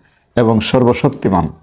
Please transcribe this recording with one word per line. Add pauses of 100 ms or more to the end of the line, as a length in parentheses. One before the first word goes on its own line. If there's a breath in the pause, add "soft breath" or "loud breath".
(360)
এবং
সর্বশক্তিমান। (140)